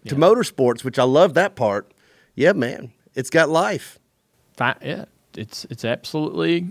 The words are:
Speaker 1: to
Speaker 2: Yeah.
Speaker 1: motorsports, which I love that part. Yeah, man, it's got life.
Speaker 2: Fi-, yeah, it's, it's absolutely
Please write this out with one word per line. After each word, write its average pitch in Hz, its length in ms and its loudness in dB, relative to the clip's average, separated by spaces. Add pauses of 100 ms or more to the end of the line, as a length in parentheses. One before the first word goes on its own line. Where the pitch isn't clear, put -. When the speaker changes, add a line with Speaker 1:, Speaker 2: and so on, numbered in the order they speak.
Speaker 1:
to 123 100 -6
Speaker 2:
Yeah. 143 40 0
Speaker 1:
motorsports, 160 640 2
which 127 160 -4
I 127 60 4
love 143 300 4
that 185 200 0
part. 104 380 -2 (420)
Yeah, 151 200 4
man, 123 380 -6 (220)
it's 131 160 -6
got 160 180 4
life. 165 500 -2 (580)
Speaker 2:
Fi-, 123 260 -2
yeah, 139 220 -10 (320)
it's, - 340 -14
it's 120 140 -10
absolutely 165 880 -4